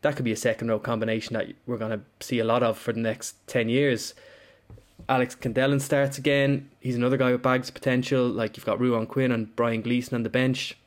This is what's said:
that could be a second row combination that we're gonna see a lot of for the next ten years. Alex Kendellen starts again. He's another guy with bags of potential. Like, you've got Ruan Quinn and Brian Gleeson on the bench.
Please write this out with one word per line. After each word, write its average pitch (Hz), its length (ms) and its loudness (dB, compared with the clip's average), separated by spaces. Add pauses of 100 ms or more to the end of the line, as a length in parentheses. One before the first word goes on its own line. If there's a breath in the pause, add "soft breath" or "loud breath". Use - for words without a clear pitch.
that 147 140 0
could 131 100 -4
be 113 60 0
a 107 60 -2
second 117 300 0
row 110 120 2
combination 113 540 -2
that 107 140 -4 (180)
we're 120 120 -4
gonna 110 240 -4 (180)
see 123 200 -2
a 113 60 2
lot 117 180 4
of 113 140 2
for - 160 -6
the 113 60 -4
next 113 360 -4 (120)
ten 113 220 0
years. 127 440 0 (960 loud breath)
Alex 127 260 0
Kendellen 135 460 0
starts 139 360 0
again. 139 520 2 (100)
He's 127 160 -2
another 127 220 2
guy 127 140 2
with 123 100 0
bags 127 260 2
of - 60 -14
potential. 127 540 0
Like, 110 280 -2
you've - 100 -12
got 104 140 0
Ruan 120 260 2
Quinn 131 260 0
and 113 240 -2
Brian 117 260 0
Gleeson 123 340 -2
on 117 80 -2
the 113 60 -2
bench. 127 580 0